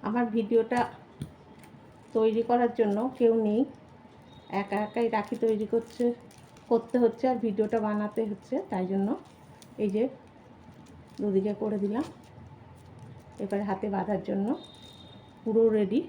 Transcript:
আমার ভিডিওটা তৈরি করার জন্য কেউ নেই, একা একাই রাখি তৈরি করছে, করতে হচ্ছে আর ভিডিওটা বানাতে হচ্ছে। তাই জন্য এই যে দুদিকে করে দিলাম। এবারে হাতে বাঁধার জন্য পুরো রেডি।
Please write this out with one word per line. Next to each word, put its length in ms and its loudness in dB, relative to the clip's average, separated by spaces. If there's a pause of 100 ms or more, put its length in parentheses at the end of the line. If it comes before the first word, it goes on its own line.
আমার 180 0 (100)
ভিডিওটা 440 2 (1400)
তৈরি 340 2
করার 300 4
জন্য 180 2 (220)
কেউ 140 6 (140)
নেই, 140 2 (1000)
একা 240 -2
একাই 220 0 (100)
রাখি 180 -2 (100)
তৈরি 280 2
করছে, 300 -2 (680)
করতে 340 2
হচ্ছে 280 2
আর 140 -2
ভিডিওটা 420 0
বানাতে 340 -2 (100)
হচ্ছে। 240 -8 (160)
তাই 200 -2
জন্য 180 0 (760)
এই 120 0
যে 80 2 (1160)
দুদিকে 400 0
করে 220 -2
দিলাম। 220 -2 (1400)
এবারে 260 -4
হাতে 260 -4
বাঁধার 340 -2
জন্য 180 -2 (960)
পুরো 200 4 (120)
রেডি। 340 2